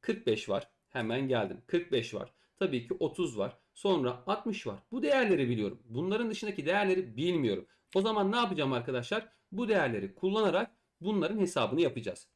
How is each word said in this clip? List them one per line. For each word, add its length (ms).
Kırk 260
beş 220
var. 220
Hemen 400
geldim. 380
Kırk 260
beş 220
var. 180
Tabii 320
ki 120
otuz 380
var, 200
sonra 500
altmış 400
var. 120
Bu 100
değerleri 460
biliyorum. 360
Bunların 460
dışındaki 360
değerleri 500
bilmiyorum. 500
O 60
zaman 320
ne 40
yapacağım 360
arkadaşlar? 560
Bu 160
değerleri 460
kullanarak 560
bunların 380
hesabını 420
yapacağız. 560